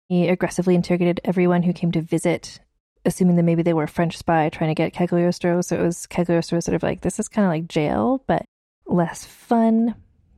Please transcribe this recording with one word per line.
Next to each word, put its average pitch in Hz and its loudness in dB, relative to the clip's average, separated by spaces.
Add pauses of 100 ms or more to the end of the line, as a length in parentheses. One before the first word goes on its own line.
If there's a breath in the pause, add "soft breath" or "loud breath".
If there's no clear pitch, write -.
He 175 2
aggressively 180 0
interrogated 175 0
everyone 180 2
who 180 0
came 170 -2
to 160 0
visit, 165 -4 (460)
assuming 180 2
that 170 4
maybe 165 2
they 170 2
were 156 0
a 156 -6
French 165 -2
spy 160 0
trying 156 -2
to 156 0
get 165 -2
Cagliostro. 175 0
So 175 -4
it 170 -2
was 170 -4
Cagliostro 170 -2
was 170 -2
sort 180 -2
of 170 -2
like, - -4
"This - -6
is 214 -6
kinda 202 0
like 165 -2
jail, 214 -2
but - 0 (420)
less 175 -2
fun." 226 0 (440)